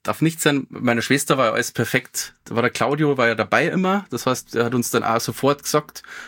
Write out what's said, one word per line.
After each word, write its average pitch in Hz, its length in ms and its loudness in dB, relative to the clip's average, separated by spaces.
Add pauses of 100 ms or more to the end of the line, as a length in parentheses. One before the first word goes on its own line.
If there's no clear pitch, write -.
darf - 200 -4
nicht 160 200 0
sein. 143 280 2
Meine 117 340 0
Schwester 139 340 0
war 131 100 2
ja 110 60 0
alles 117 180 -2
perfekt. - 640 -4 (120)
Da - 100 -8
war 117 80 2
der 123 80 2
Claudio, 143 460 0
war 120 100 4
ja 113 80 2
dabei 110 320 2
immer. 185 420 0
Das - 160 -4
heißt, 127 300 -2
er 120 100 2
hat 120 80 -2
uns 123 160 0
dann 110 140 0
auch 113 180 2
sofort 135 420 0
gesagt, - 380 -2 (260)